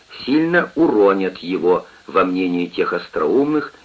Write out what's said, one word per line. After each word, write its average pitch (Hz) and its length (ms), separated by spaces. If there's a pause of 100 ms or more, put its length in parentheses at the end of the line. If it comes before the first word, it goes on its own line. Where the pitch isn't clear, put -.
(240)
сильно 165 520
уронят 101 600
его 87 480 (200)
во 95 180
мнении 90 440
тех 90 260
остроумных 131 800 (100)